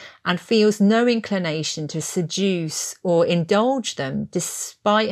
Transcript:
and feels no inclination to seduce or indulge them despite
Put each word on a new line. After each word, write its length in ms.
and 140
feels 420
no 240
inclination 840
to 120
seduce 1040
or 240
indulge 720
them 340
despite 800